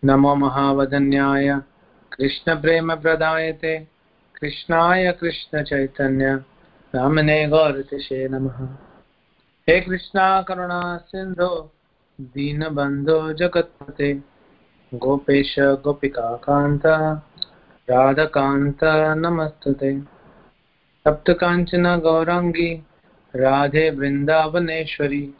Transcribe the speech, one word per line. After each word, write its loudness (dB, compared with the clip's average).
नमो 4
महावदन्याय 0
कृष्णप्रेमप्रदायते -2
कृष्णाय 0
कृष्णचैतन्य -2
नामिने 2
गौरतिषे -2
नमः। -6
हे 6
कृष्णा -2
करुणा -6
सिन्धो -4
दीनबन्धो -2
जगत्पते -2
गोपेश 0
गोपिकान्त 0
राधाकान्त 2
नमस्तुते। -2
तप्त 0
कांचन 2
गौरांगी 0
राधे 2
वृंदावनेश्वरी -2